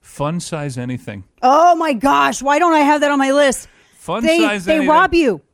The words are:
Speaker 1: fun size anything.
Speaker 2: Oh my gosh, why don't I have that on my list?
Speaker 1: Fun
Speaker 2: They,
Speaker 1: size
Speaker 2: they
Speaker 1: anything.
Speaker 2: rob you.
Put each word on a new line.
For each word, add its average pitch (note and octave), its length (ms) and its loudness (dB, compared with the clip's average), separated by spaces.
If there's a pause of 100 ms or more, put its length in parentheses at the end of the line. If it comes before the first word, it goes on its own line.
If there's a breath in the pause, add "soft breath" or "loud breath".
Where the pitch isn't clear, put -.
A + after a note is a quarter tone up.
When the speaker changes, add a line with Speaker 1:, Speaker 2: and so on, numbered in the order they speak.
Speaker 1:
fun D3+ 380 -8
size D3 400 -10
anything. A#2+ 460 -12 (180)
Speaker 2:
Oh D#4+ 320 4
my D#4+ 200 -2
gosh, C#4 480 0
why C#4+ 180 0
don't E4+ 140 2
I D#4 60 4
have D4 200 2
that D4 100 0
on C#4+ 80 0
my C4+ 140 0
list? C#4 340 0 (300 soft breath)
Speaker 1:
Fun G3+ 280 -8
Speaker 2:
They, D#4+ 140 2
Speaker 1:
size D#4 280 -2
Speaker 2:
they D#4 100 2
Speaker 1:
anything. C#4+ 140 -2
Speaker 2:
rob E4+ 240 2
you. B3+ 260 0 (140)